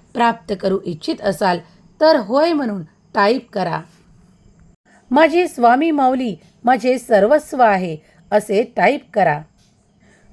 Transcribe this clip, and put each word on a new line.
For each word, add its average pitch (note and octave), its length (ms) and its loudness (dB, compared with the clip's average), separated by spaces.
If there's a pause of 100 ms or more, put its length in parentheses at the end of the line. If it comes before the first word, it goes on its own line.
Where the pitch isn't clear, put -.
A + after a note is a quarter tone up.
(140)
प्राप्त A#3 480 -2
करू F#3+ 240 -2
इच्छित F3+ 360 -8
असाल, F#3 360 -2 (440)
तर D#4 140 6
होय C#4 380 0
म्हणून A3 300 -4 (300)
टाईप A3+ 360 0
करा. E3 320 -4 (1300)
"माझे D#4+ 360 2
स्वामी B3+ 440 2
माऊली B3+ 440 -2 (280)
माझे B3+ 360 0
सर्वस्व B3+ 640 2
आहे," F#3 360 2 (340)
असे G#3 440 -2
टाईप A3+ 260 0 (120)
करा. D#3+ 280 0 (920)